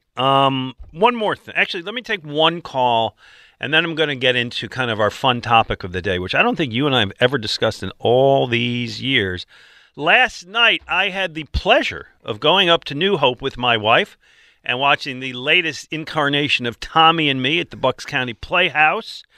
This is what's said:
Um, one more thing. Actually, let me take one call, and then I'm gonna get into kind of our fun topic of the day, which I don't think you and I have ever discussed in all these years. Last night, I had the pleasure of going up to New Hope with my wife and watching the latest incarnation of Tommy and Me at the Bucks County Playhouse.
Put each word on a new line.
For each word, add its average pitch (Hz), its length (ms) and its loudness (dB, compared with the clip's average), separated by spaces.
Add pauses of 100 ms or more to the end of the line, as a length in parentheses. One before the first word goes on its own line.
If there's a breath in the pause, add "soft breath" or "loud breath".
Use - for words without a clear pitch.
(180)
Um, 135 580 2 (160)
one 214 240 2
more 202 200 -2
thing. - 200 -14
Actually, 185 280 -2
let 185 100 -10
me 247 80 -8
take 208 220 -6
one 156 380 0
call, 117 560 0 (420 soft breath)
and 127 140 -6
then 160 100 2
I'm 165 120 -4
gonna 147 200 -2
get 127 200 2
into 120 340 -4
kind 123 220 -4
of 104 80 -2
our 104 100 4
fun 123 320 0
topic 113 420 -2
of 92 80 -8
the 90 100 -6
day, 90 180 -2
which 92 160 -6
I 156 80 2
don't 240 120 -2
think 147 180 -4
you 131 120 0
and 139 100 0
I 123 40 2
have 98 200 -2
ever 123 180 2
discussed 107 440 -4
in 95 180 -8
all 135 480 2
these 120 540 -4
years. 107 440 -2 (500 soft breath)
Last 190 520 0
night, 208 400 0
I 185 220 -2
had 185 240 -6
the 151 120 -10
pleasure 202 640 0 (140)
of 107 160 -8
going 175 300 4
up 165 160 4
to 143 100 -10
New 185 220 0
Hope 127 240 0
with 135 160 -6
my 123 200 0
wife 117 400 2 (460 soft breath)
and 123 160 -6
watching 139 400 0
the 131 140 -8
latest 151 580 0
incarnation 143 760 -2
of 117 140 -6
Tommy 160 500 4
and 131 120 0
Me 147 180 0
at - 120 -6
the 107 60 -16
Bucks - 280 -2
County 127 280 -4
Playhouse. 170 920 0 (140 soft breath)